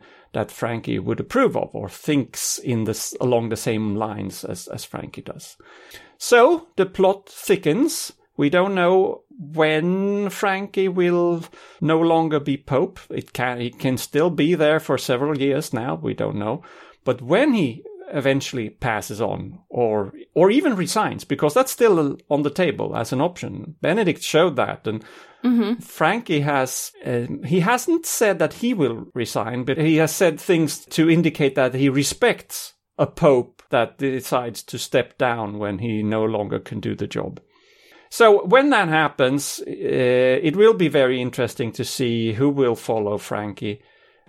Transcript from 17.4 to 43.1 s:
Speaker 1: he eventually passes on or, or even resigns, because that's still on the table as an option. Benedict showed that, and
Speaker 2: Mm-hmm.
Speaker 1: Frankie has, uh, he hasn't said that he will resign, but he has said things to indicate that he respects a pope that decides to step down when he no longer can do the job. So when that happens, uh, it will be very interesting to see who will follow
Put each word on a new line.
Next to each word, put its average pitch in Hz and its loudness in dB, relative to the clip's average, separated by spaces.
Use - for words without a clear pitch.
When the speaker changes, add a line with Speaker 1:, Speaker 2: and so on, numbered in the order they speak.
Speaker 1:
he 139 -2
eventually 135 0
passes 107 -4
on 95 -4
or, 107 0
or 180 6
even 277 2
resigns, 180 -2
because 147 0
that's 262 2
still 170 2
on 147 2
the 143 0
table 143 -2
as 113 -4
an 131 0
option. 151 -6
Benedict 175 0
showed 160 2
that, 104 -4
and 110 -6
Speaker 2:
Mm-hmm. 233 2
Speaker 1:
Frankie 170 0
has, 139 -2
uh, 120 -2
he 175 2
hasn't 247 0
said 202 2
that 156 0
he 240 -2
will 117 -2
resign, 120 -4
but 135 -2
he 156 2
has 156 2
said 165 2
things 165 0
to 165 2
indicate 160 2
that 127 2
he 139 2
respects - -2
a 147 2
pope 135 2
that 117 0
decides 127 -4
to - -12
step - -2
down 113 -2
when 101 -4
he 107 -2
no 107 0
longer 110 -2
can - -10
do 107 -4
the 107 -6
job. - -8
So 214 6
when 262 4
that 208 2
happens, 143 0
uh, - -10
it 127 2
will 214 6
be 180 2
very 131 2
interesting 120 -4
to 123 -6
see 117 -2
who 135 2
will 135 2
follow 104 -2